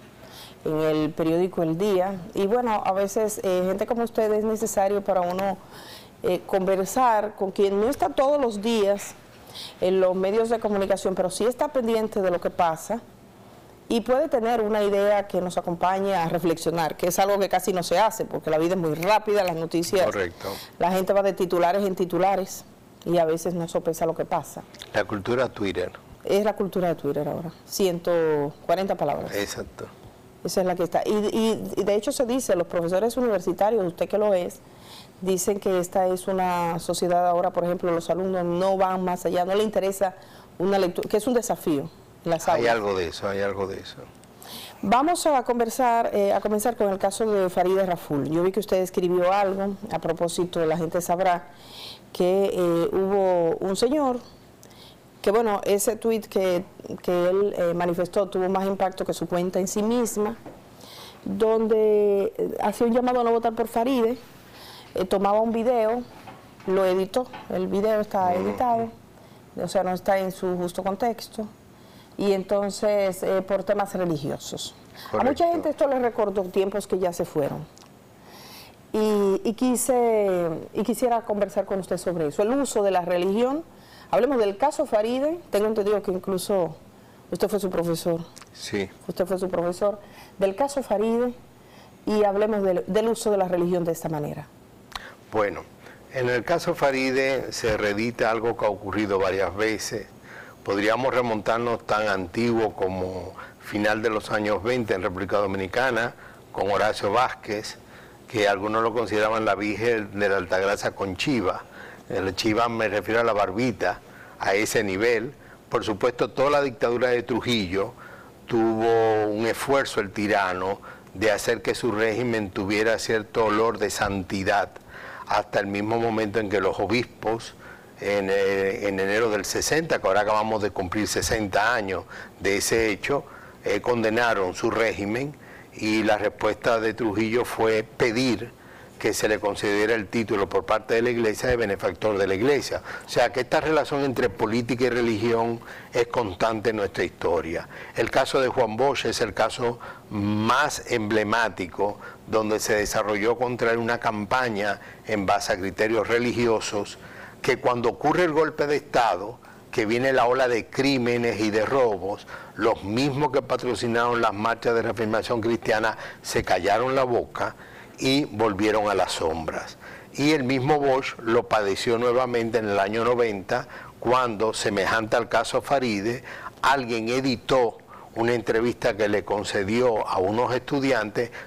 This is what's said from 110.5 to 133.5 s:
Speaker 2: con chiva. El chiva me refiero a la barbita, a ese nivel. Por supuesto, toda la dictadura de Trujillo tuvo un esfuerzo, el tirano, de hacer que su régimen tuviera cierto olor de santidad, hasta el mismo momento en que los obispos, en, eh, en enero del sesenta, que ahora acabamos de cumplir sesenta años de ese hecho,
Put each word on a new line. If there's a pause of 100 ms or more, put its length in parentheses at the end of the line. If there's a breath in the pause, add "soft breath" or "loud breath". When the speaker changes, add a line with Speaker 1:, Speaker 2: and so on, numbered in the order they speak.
Speaker 2:
con
chiva. (480 loud breath)
El
chiva
me
refiero
a
la
barbita, (400 loud breath)
a
ese
nivel. (380 loud breath)
Por
supuesto,
toda
la
dictadura
de
Trujillo (540 loud breath)
tuvo
un
esfuerzo,
el
tirano, (320 loud breath)
de
hacer
que
su
régimen
tuviera
cierto
olor
de
santidad, (560 loud breath)
hasta
el
mismo
momento
en
que
los
obispos, (480 loud breath)
en,
eh,
en
enero
del
sesenta,
que
ahora
acabamos
de
cumplir
sesenta
años (340 loud breath)
de
ese
hecho, (400 loud breath)